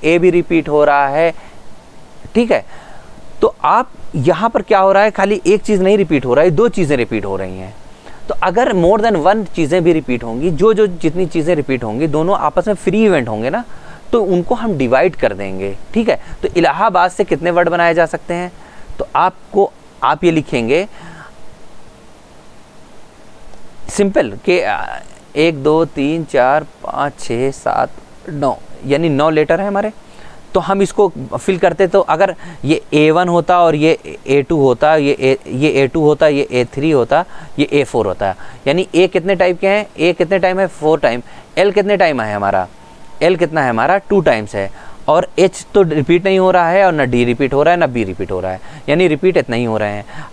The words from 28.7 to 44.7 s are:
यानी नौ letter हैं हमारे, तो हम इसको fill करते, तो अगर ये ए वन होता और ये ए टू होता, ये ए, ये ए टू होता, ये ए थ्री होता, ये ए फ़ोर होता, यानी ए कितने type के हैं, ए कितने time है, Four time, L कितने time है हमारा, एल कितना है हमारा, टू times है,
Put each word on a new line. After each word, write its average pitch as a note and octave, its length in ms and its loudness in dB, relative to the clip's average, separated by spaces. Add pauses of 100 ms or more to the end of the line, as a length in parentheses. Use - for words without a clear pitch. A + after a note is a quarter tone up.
यानी D3 220 0
नौ D3 220 2
letter D#3 300 0
हैं G3 80 -4
हमारे, G#3 240 -2 (600)
तो F#3 60 2
हम G3 220 0
इसको G3 260 2 (280)
fill F#3+ 220 -2
करते, F3+ 280 2
तो F#3+ 140 2
अगर E3 340 0 (300)
ये C#3+ 160 2 (140)
ए D3+ 160 6
वन F3 180 2
होता F3 320 2
और E3 140 4
ये D3+ 240 2 (280)
ए C#3+ 160 2
टू E3 140 -2
होता, C#3 400 4
ये C#3+ 160 2
ए, C3 240 2 (100)
ये C#3 260 0
ए C3+ 160 2
टू D#3+ 140 -2
होता, D3+ 260 4
ये C#3+ 240 0
ए B2 120 2
थ्री C#3+ 260 -4
होता, C#3+ 340 2 (340)
ये C#3+ 140 0
ए C#3+ 120 2
फ़ोर A2 220 -2
होता, F#2+ 280 -2 (320)
यानी E3 280 0
ए F3+ 120 4
कितने F3+ 300 0
type F3+ 240 0
के G3 80 0
हैं, G#3 180 0 (120)
ए E3+ 140 2
कितने F#3 260 0
time F#3 220 0
है, F#3+ 60 0
Four D#3 340 0
time, B2 220 0 (360)
L F#3+ 140 4
कितने G3+ 240 2
time D#3+ 240 2
है G#2+ 140 -2
हमारा, G2 320 0 (560)
एल F3 140 4
कितना D#3 260 0
है B2+ 80 0
हमारा, C3+ 280 2
टू G3 220 0
times A2+ 340 0
है, G2 160 -4 (380)